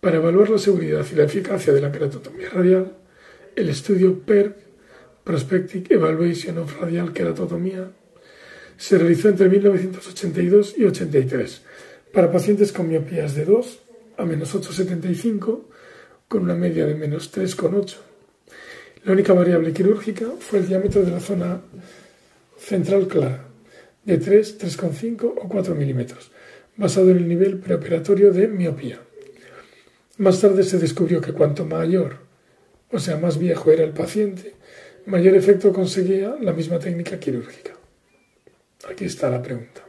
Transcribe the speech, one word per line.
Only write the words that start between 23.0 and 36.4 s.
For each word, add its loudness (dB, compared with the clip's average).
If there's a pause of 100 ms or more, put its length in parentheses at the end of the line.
clara, -2 (580)
de 2
tres, 2
tres -8
coma -4
cinco -6
o -6
cuatro -2
milímetros, -4 (440)
basado 4
en 6
el 0
nivel 0
preoperatorio 2
de 2
miopía. -4 (1160)
Más 2
tarde 6
se 0
descubrió 0
que -8
cuanto 0
mayor, -2 (760)
o -4
sea, -4
más -2
viejo 2
era 6
el -2
paciente, -4 (540)
mayor 6
efecto 6
conseguía -2
la -2